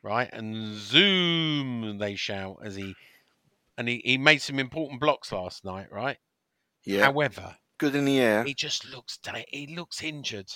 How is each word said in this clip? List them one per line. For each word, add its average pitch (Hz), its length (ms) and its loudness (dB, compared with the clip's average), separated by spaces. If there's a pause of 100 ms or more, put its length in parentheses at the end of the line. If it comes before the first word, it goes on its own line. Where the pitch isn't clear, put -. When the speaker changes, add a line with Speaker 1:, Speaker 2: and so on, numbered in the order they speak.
Speaker 1:
right? 110 280 0
And 110 440 -6
Zoom, 147 1200 2
they 104 180 -2
shout 95 480 -6
as 101 120 -10
he, 98 180 -8 (840)
and 120 100 -4
he, 120 160 -2
he 131 140 2
made 143 240 6
some 139 180 -2
important 135 400 -4
blocks 147 320 2
last 92 340 -6
night, 95 260 -8
right? 120 260 -6 (680)
Speaker 2:
Yeah. 101 220 4
Speaker 1:
However, 139 500 0 (220)
Speaker 2:
Good 143 180 2
in 143 100 2
the 139 140 6
air. 110 240 6
Speaker 1:
he 135 100 -2
just - 320 -4
looks - 320 -14
da-, - 300 -10
he 143 260 -10
looks 170 300 -10
injured. 131 520 -8